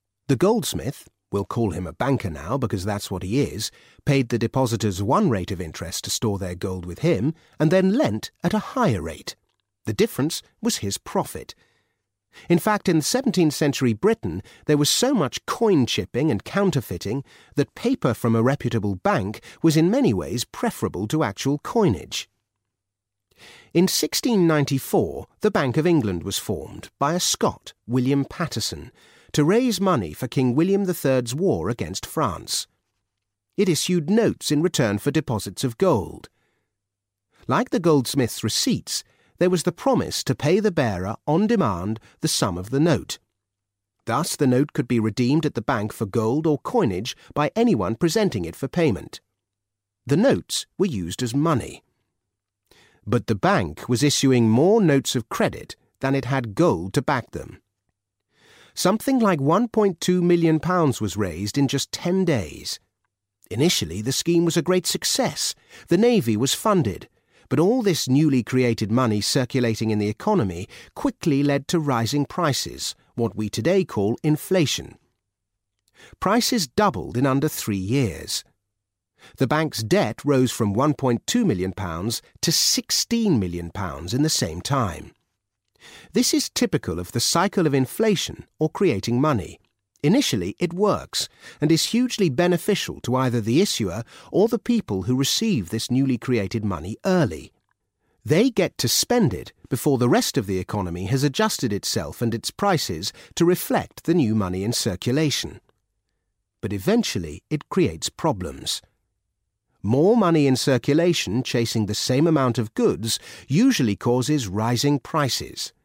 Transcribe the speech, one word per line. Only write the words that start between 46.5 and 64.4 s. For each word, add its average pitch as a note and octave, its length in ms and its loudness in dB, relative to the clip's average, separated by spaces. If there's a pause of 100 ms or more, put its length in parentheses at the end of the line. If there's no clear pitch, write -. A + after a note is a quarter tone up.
coinage A#2+ 560 -2 (180)
by D3 220 0
anyone B2 400 2
presenting E3 500 0
it D#2+ 100 -10
for C#3 120 -8
payment. C3+ 540 -2 (840)
The C#3+ 120 2
notes G#3 500 0 (100)
were F#3+ 80 2
used G2 380 -4
as A#2 100 -4
money. C#3+ 500 -2 (1200)
But A2 180 0
the A2+ 80 -2
bank G#2+ 560 0
was B2 140 2
issuing C3 440 4
more D#3+ 320 4
notes C#3+ 360 2
of A#2+ 140 -4
credit - 460 -4 (260)
than C3+ 120 0
it C3+ 120 -2
had B2 280 -2
gold G2 400 0
to D3 80 2
back C3+ 300 -2
them. - 300 -14 (1160)
Something C4+ 440 0
like F#3+ 220 2
one F3 260 2
point G#3 320 0
two F3+ 220 2
million E3+ 380 4
pounds D#3+ 420 2
was G2 160 -4
raised F#2+ 400 -4
in C#3 100 2
just - 240 -4
ten F#3 340 -2
days. A2 540 -4 (680)
Initially, G#2 520 0
the A#2 100 -4
scheme E3+ 340 2